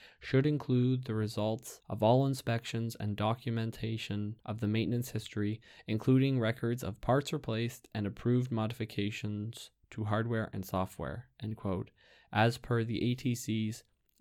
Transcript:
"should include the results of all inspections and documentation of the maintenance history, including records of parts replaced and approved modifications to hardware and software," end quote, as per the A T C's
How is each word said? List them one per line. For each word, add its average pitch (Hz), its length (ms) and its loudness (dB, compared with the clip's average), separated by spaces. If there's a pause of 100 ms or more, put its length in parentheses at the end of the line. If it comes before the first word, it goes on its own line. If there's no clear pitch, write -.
(180)
"should 135 280 2
include 127 580 2
the 113 100 -4
results 110 760 -2
of 107 140 -2
all 127 240 8
inspections 117 680 -2
and 104 200 -2
documentation 113 1300 -2
of 113 160 -6
the 110 60 0
maintenance 110 440 2
history, 107 500 -4 (260)
including 131 540 4
records 117 420 0
of - 180 -6
parts 139 320 2
replaced 117 640 -4
and 104 120 -2
approved 123 440 2
modifications 110 1200 -4 (200)
to 110 140 -6
hardware 110 480 0
and 95 120 -6
software," 92 640 -4 (120)
end 110 160 -4
quote, 95 340 -4 (420)
as 117 260 4
per 117 240 0
the 113 200 -2
A 123 120 2
T 123 200 -2
C's 110 500 -4 (360)